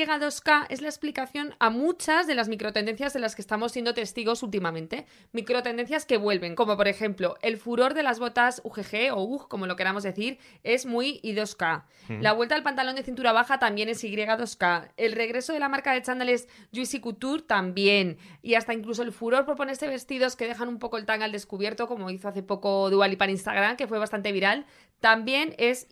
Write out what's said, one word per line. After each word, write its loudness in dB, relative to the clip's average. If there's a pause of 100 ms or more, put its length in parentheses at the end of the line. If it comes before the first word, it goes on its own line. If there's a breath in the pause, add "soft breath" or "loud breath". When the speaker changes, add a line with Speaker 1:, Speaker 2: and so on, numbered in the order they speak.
(200)
Speaker 1:
dos -4
K 4
es -6
la -6
explicación -6
a 4
muchas 2
de 2
las 0
microtendencias -2
de -2
las -2
que -10
estamos -2
siendo -2
testigos -2
últimamente. -4 (260 soft breath)
Microtendencias -2
que 4
vuelven, 0
como 2
por 4
ejemplo, -2
el 0
furor 2
de 0
las 0
botas 2
U -10
G -8
G 0
o -2
U -4
G, -20
como -6
lo -4
queramos 0
decir, -4 (260 loud breath)
es 0
muy -2
I -4
dos -4
K. -2 (240 soft breath)
Speaker 2:
Mm. -6
Speaker 1:
La 6
vuelta 0
al 0
pantalón -2
de -4
cintura 0
baja 4
también 0
es -4
Y -6
dos 0
K. 2
El 2
regreso -2
de -2
la 0
marca 0
de 0
chándales 0 (240 loud breath)
Juicy -4
Couture -4
también. 2 (240 loud breath)
Y 2
hasta 2
incluso -4
el -6
furor 2
por 0
ponerse -4
vestidos -2
que -4
dejan -4
un -6
poco -6
el -8
tanga 0
al -2
descubierto, -4
como -6
hizo -8
hace -6
poco 0
Dua 6
Lipa 0
en 2
Instagram, 2
que -4
fue -2
bastante -2
viral, 2 (340 soft breath)
también 4
es 2